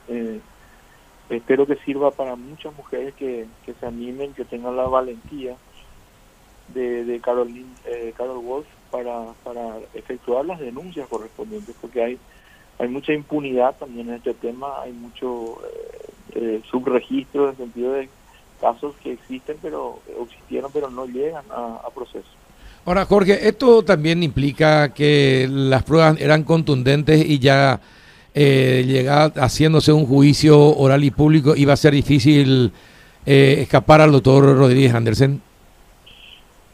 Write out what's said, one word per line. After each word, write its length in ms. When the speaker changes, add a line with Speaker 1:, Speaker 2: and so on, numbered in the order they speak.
Speaker 1:
eh, 300
espero 340
que 120
sirva 340
para 240
muchas 420
mujeres 380
que, 320
que 80
se 140
animen, 460
que 120
tengan 320
la 60
valentía 720
de, 320
de 160
Caroline, 460
eh, 300
Carol 280
Wolf 240
para, 340
para 360
efectuar 500
las 140
denuncias 480
correspondientes, 720
porque 220
hay, 160
hay 120
mucha 220
impunidad 640
también 340
en 60
este 200
tema, 480
hay 80
mucho, 720
eh, 440
eh, 340
subregistro 760
en 40
el 80
sentido 360
de 140
casos 360
que 160
existen, 500
pero, 360
existieron, 500
pero 200
no 160
llegan 420
a, 380
a 20
proceso. 400
Speaker 2:
Ahora, 200
Jorge, 420
esto 360
también 400
implica 720
que 560
las 340
pruebas 360
eran 240
contundentes 840
y 140
ya, 400
eh, 500
llega, 400
haciéndose 540
un 140
juicio 540
oral 440
y 80
público, 440
iba 180
a 40
ser 160
difícil, 800
eh, 340
escapar 420
al 100
doctor 320
Rodríguez 360
Andersen. 480